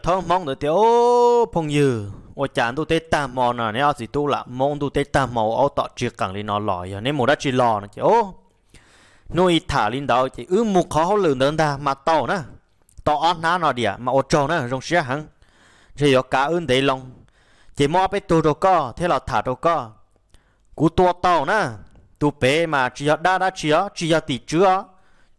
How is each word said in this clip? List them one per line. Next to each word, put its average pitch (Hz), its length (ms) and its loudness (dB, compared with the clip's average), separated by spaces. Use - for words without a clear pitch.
thông 175 240 -2
mong 180 180 0
được 135 140 -6
thì 143 80 0
ô 240 840 4
phong 160 160 -2
dư. 135 360 2
Và 139 120 -4
chán 123 280 -2
tu 151 100 -4
tết 165 260 -2
tam 139 240 -2
mò 123 180 0
nè, 117 200 -4
nếu 143 240 0
chỉ 110 100 -10
tu 147 200 -4
là 113 200 -2
mong 139 320 -4
tu 143 100 -4
tết 143 240 -4
tam 131 200 0
mò 113 100 0
ở 135 180 2
tỏ 127 200 -2
chuyện 120 220 -4
cần 95 160 -4
li 104 100 -8
nó 104 160 -4
lòi, 95 420 -6
nếu 135 120 -2
muốn 127 140 0
đã 123 120 4
chỉ 143 120 -2
lò 120 280 2
nè, 101 160 -10
chỉ 110 60 -10
ô. 196 320 2
Nuôi 170 340 2
thả 120 220 0
linh 135 180 -6
đạo 127 220 2
chỉ - 200 -14
ư 214 140 2
mục 185 260 2
khó 170 260 0
lường 156 240 2
đơn 147 180 2
ta 147 200 0
mà 143 160 -2
tàu 147 340 0
nè. 190 100 -2
Tàu 151 160 2
ăn 165 220 0
ná 170 160 0
nó 156 160 0
đỉa 113 240 0
mà 123 140 -6
ô 135 100 2
trâu 143 260 0
nè, 156 220 -2
rong 131 120 -6
xía 170 200 0
hẳn. 143 260 -6
Chỉ 139 180 2
có 127 80 4
cá 135 220 -2
ơn 165 240 -2
đấy 127 140 2
lòng. 131 300 -2
Chỉ 143 120 2
mò 185 200 2
bê 202 120 -4
tu 165 220 0
đồ 151 120 2
co, 160 420 0
thế 175 120 -4
là 143 120 0
thả 113 220 -2
đồ 127 140 -4
co. 143 360 -2
Cú 160 140 0
tua 180 240 2
tàu 170 320 0
nè. 202 180 0
Tu 147 200 0
bê 151 260 2
mà 139 240 0
chỉ 143 180 -6
có 151 80 4
đá 180 220 0
đá 185 180 0
chỉ 156 160 -2
có, 185 240 2
chỉ 165 160 -4
có 160 80 2
tỷ 139 180 -6
chứa. 185 460 0